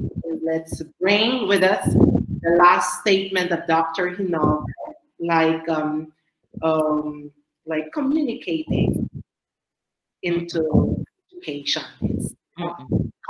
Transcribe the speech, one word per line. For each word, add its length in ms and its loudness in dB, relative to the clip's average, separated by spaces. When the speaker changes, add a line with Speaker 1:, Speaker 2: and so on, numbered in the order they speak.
Speaker 1:
Let's 380 -4
bring 460 2
with 160 4
us 220 2
the 720 2
last 440 4
statement 500 2
of 160 -2
Doctor 460 0
Hinobe, 520 0
like, 500 2
um, 420 -2
um, 720 0
like 280 -4
communicating 1160 0
into 840 0
education. 520 -6
It's 320 -4
Speaker 2:
Mm-mm. 520 -4